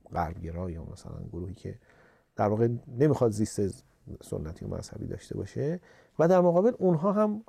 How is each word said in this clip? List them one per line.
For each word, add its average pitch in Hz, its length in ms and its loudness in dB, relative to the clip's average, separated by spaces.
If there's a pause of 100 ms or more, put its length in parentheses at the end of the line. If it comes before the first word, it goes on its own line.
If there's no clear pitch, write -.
(120)
غربگرا 87 580 -6
یا 80 220 -10
مثلاً - 220 -16 (180)
گروهی 90 220 -10
که 101 240 -14 (580)
در 104 120 2
واقع 110 200 2 (300)
نمیخواد 131 320 4
زیست 104 540 -2 (380)
سنتی - 420 -8
و 98 40 -8
مذهبی - 380 -8
داشته - 300 -10
باشه 131 440 -6 (380)
و 156 100 6
در 185 120 8
مقابل 180 380 4
اونها 180 340 2
هم 214 360 0